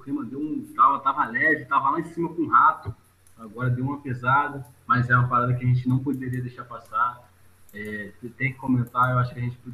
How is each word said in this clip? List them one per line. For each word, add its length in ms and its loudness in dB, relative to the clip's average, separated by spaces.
clima 220 -6
deu 160 -10
um, 340 -6
tava, 260 4
tava 260 0
leve, 400 0
tava 240 0
lá 100 0
em 40 -8
cima 300 -6
com 80 -2
o 60 0
rato, 460 4
agora 320 -6
deu 160 0
uma 160 -4
pesada, 680 0
mas 240 2
é 60 6
uma 120 4
parada 260 2
que 80 -2
a 40 0
gente 200 4
não 120 4
poderia 420 -4
deixar 240 -10
passar. 680 -4
É, 360 -10
tem 160 -2
que 40 -16
comentar, 520 0
eu 80 2
acho 160 0
que 60 -10
a 20 -2
gente 160 -6